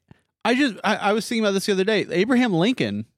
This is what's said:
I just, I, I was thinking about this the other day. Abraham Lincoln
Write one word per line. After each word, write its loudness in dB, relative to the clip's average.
I 2
just, 0
I, 0
I 0
was -2
thinking -2
about 2
this -2
the 0
other 0
day. 0
Abraham 2
Lincoln 0